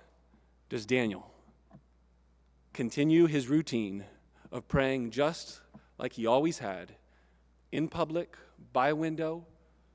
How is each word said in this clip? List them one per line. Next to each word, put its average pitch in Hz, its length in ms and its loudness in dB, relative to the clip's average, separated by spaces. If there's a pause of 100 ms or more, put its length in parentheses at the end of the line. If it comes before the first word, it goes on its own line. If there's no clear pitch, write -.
(680)
does 113 180 -6
Daniel 110 440 0 (1400)
continue 151 540 4
his 143 220 0
routine 110 560 -2 (480)
of 123 160 -8
praying 135 420 0
just 143 500 -2 (380)
like 123 140 -6
he 113 140 -4
always 139 320 2
had, 95 360 -8 (800)
in 151 160 0
public, 165 480 -4 (360)
by 135 200 4
window, 160 540 -4 (480)